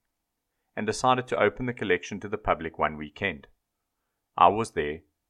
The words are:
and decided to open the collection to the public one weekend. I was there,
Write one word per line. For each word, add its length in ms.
and 100
decided 420
to 140
open 220
the 80
collection 480
to 80
the 80
public 420
one 200
weekend. 480
I 120
was 240
there, 260